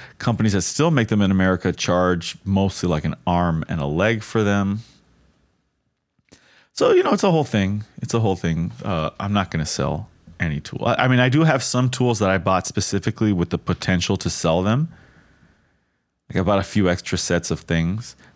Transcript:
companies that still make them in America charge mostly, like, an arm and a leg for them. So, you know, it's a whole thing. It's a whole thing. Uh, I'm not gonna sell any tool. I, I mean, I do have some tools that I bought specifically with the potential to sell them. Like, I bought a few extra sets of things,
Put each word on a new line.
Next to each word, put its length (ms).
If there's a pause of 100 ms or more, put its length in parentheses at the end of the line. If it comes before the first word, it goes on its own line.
(180)
companies 360
that 80
still 280
make 160
them 160
in 80
America 420
charge 720
mostly, 440
like, 160
an 100 (100)
arm 440
and 120
a 60
leg 380
for 180
them. 380 (1900)
So, 200
you 100
know, 100
it's 120
a 60
whole 140
thing. 400 (180)
It's 120
a 60
whole 160
thing. 360 (120)
Uh, 340
I'm 140
not 180
gonna 160
sell 420 (300)
any 220
tool. 240
I, 200
I 40
mean, 120
I 80
do 160
have 180
some 260
tools 300
that 120
I 80
bought 280
specifically 680
with 180
the 80
potential 600
to 100
sell 340
them. 260 (1400)
Like, 120
I 20
bought 160
a 60
few 260
extra 260
sets 340
of 100
things, 540 (220)